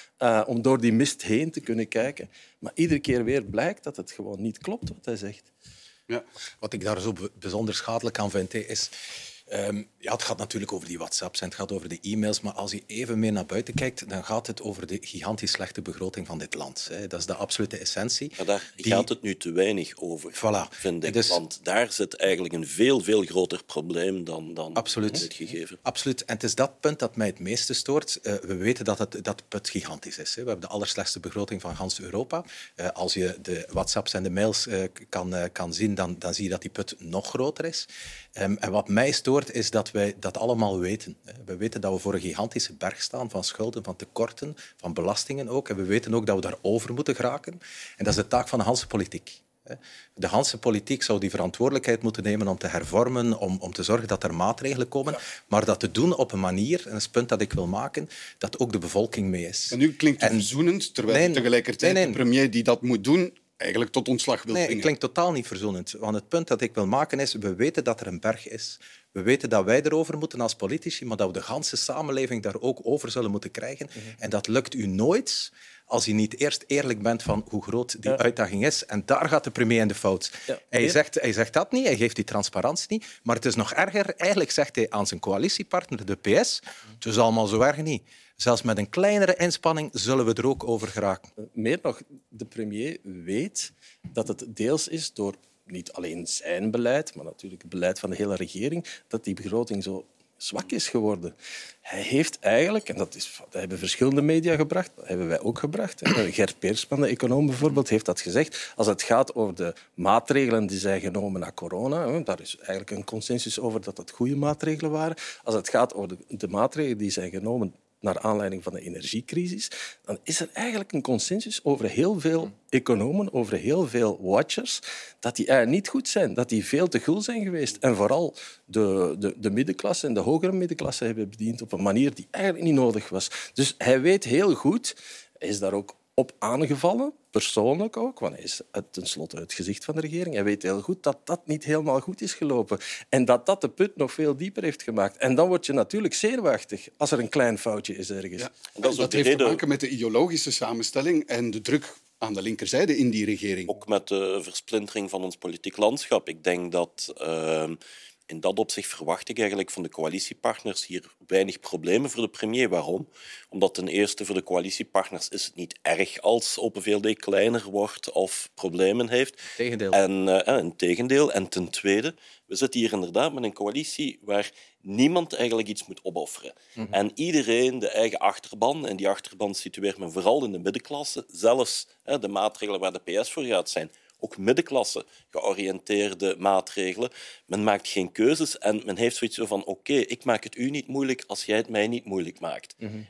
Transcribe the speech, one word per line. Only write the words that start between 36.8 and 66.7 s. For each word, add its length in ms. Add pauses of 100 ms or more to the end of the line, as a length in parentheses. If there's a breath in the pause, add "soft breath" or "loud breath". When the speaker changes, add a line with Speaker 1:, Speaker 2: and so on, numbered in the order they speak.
Speaker 3:
nog 300
groter 360
is. 240 (440 loud breath)
Ehm, 260
en 120
wat 180
mij 240
stoort, 280 (120)
is 180
dat 200
wij 280
dat 180
allemaal 420
weten, 460
hè. 80 (120)
We 120
weten 240
dat 120
we 60
voor 160
een 60
gigantische 540
berg 280
staan 280
van 140
schulden, 400
van 120
tekorten, 600 (200 loud breath)
van 180
belastingen 540
ook. 200
En 80
we 80
weten 300
ook 120
dat 80
we 60
daarover 540
moeten 200
geraken. 380 (440 loud breath)
En 80
dat 40
is 60
de 140
taak 200
van 100
de 60
Hanse 220
politiek, 540 (240)
hè. 100 (400 loud breath)
De 120
Hanse 320
politiek 440
zou 180
die 100
verantwoordelijkheid 720
moeten 200
nemen 260
om 100
te 80
hervormen, 720
om, 220
om 120
te 100
zorgen 260
dat 160
er 100
maatregelen 540
komen. 240
Speaker 2:
Ja. 60 (280 loud breath)
Speaker 3:
Maar 180
dat 160
te 100
doen 260
op 160
een 80
manier, 380
en 120
dat 80
is 40
het 100
punt 160
dat 120
ik 120
wil 140
maken, 420 (300 loud breath)
dat 200
ook 140
de 60
bevolking 500
mee 180
is. 240
Speaker 2:
En 80
nu 140
klinkt 300
u 40
Speaker 3:
En 60
Speaker 2:
verzoenend, 640
terwijl 240
Speaker 3:
Nee, 120
Speaker 2:
tegelijkertijd 640
Speaker 3:
nee, 120
nee. 80
Speaker 2:
de 60
premier 320
die 120
dat 200
moet 220
doen, 360 (160)
eigenlijk 360
tot 160
ontslag 340
wil 120
Speaker 3:
Nee, 100
Speaker 2:
dwingen. 80
Speaker 3:
het 100
klinkt 180 (140)
totaal 180
niet 140
verzoenend. 520
Want 160
het 140
punt 200
dat 120
ik 140